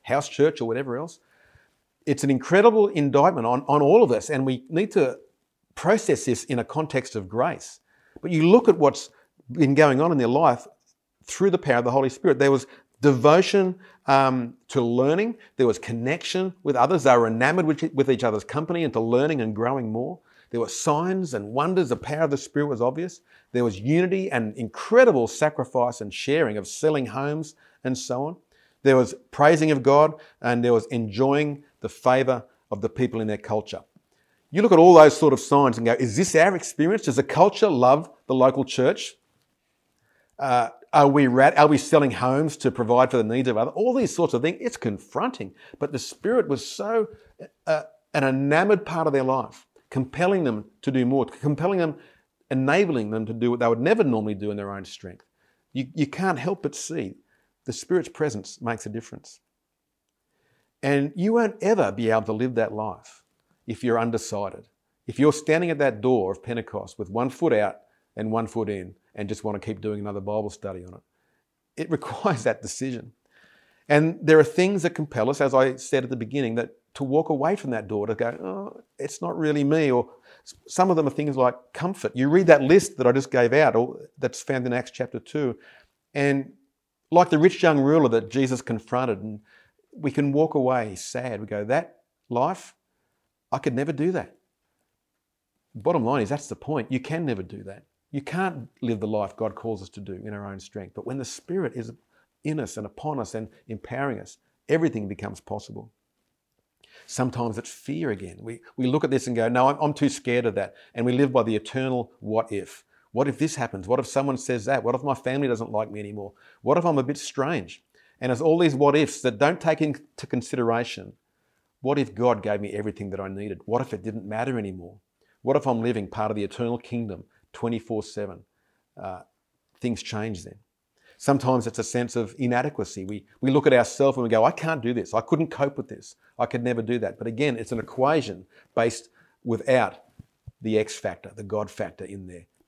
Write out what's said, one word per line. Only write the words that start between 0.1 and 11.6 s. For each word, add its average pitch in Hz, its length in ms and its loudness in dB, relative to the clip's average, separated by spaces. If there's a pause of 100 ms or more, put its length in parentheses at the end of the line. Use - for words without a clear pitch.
church 151 320 2
or 113 80 -4
whatever 123 280 -6
else? 160 220 -12 (880)
It's 143 160 0
an 139 80 0
incredible 202 580 4
indictment 147 560 2
on, 123 220 0
on 147 160 4
all 202 220 6
of 131 80 2
us, 110 180 -2
and 135 160 -2
we 127 220 -4
need 185 240 -2
to 139 260 2 (560)
process 185 520 0
this 117 180 -2
in 123 160 -4
a 110 40 -2
context 143 520 -6
of 92 120 -8
grace. 127 520 -4 (420)
But 175 80 -6
you 160 180 4
look 240 200 8
at 180 100 6
what's - 320 2 (400)
been 139 240 2
going 139 260 6
on 165 120 2
in 147 60 0
their 120 100 2
life 131 360 2 (600)
through 190 260 0
the - 80 2
power 135 200 0